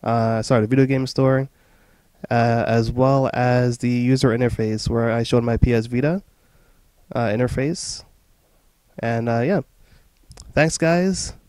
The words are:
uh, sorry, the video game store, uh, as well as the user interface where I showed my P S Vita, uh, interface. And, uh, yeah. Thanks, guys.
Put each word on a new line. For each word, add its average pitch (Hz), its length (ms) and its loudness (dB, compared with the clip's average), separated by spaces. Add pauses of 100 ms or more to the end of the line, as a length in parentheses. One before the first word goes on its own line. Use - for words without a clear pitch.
uh, 113 380 0
sorry, 117 200 2
the 107 60 0
video 131 180 4
game 131 220 -2
store, 135 420 0 (800)
uh, 117 380 2
as 117 240 0
well 131 420 2
as 123 460 0
the 120 100 -2
user 123 400 2
interface 113 600 -2
where 117 220 0
I 117 120 0
showed 117 200 2
my 117 140 0
P 120 160 4
S 113 120 0
Vita, 139 380 -2 (920)
uh, 120 120 -2
interface. 123 760 -4 (960)
And, 117 300 -2
uh, 117 100 0
yeah. 147 220 0 (920)
Thanks, 160 240 0
guys. 175 560 0 (160)